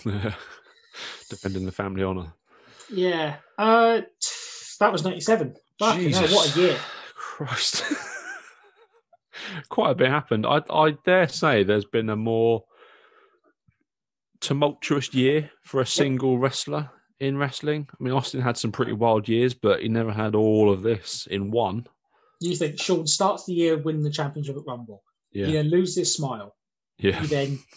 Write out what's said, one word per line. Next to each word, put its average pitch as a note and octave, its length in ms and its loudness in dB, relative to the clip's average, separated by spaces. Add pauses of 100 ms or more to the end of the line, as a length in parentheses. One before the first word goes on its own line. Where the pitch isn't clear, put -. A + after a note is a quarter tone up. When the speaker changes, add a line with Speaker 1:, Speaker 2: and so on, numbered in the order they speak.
Speaker 1:
<laughs> G#2 300 -4 (960)
Defending F#2+ 360 -6
the F#2+ 60 -6
family F#2+ 320 -4
honour. F2+ 280 -6 (560)
Speaker 2:
Yeah. E3+ 480 -2 (220)
Uh, A3+ 440 4 (760)
that G#3 140 4
was D#3+ 120 -2
ninety-seven. F#3 520 -2 (240)
Fucking F3+ 320 2
hell, F#3 100 2
Speaker 1:
Jesus E3 120 4
Speaker 2:
what D#3 220 4
a E3+ 40 2
year. D#3+ 180 4 (380)
Speaker 1:
Christ. - 720 -4
<laughs> - 1800 -14
Quite - 220 2
a B2+ 40 2
bit C3 160 4
happened. A#2+ 360 0
I, C#3+ 140 4 (100)
I D#3 200 6 (140)
dare F#3 220 4
say B2 380 2
there's G#2 220 2
been A2 240 -2
a G#2+ 60 -2
more A2+ 480 2 (1800)
tumultuous C#3+ 760 -2
year C#3+ 360 2 (120)
for - 160 -4
a C3 40 2
Speaker 2:
Yep. B2 60 -2
Speaker 1:
single C3 500 2
wrestler C#3+ 520 -2 (280)
in C#3 180 -4
wrestling. D3 560 -4
I - 100 -14
mean, B2+ 120 -2
Austin C3+ 260 -2
had B2 160 0
some A2 160 -2
pretty A2+ 200 -2
wild A2 360 2
years, A#2+ 260 2
but - 280 2
he A2 60 -4
never A2+ 240 0
had G#2+ 220 -2
all G#2+ 380 6
of F#2+ 100 0
this - 480 -4
in G2 200 -4
one. A2 360 -2 (540)
Speaker 2:
You E3 160 -2
think D3+ 240 -4
Shawn E3 260 0
starts - 380 0
the F#3 80 -8
year E3 240 2
winning D3+ 260 -4
the D3 80 0
championship C#3+ 460 -6
at C#3+ 100 -12
Rumble. A#2+ 360 -14 (300)
Speaker 1:
Yeah. G2+ 140 -4
Speaker 2:
He D#3 60 0
then D3+ 160 0
loses F3+ 280 2
his E3+ 180 0
smile. A2 420 -8 (420)
Speaker 1:
Yeah. G2 220 0
Speaker 2:
He D#3 60 -2
then C#3 320 -2 (180)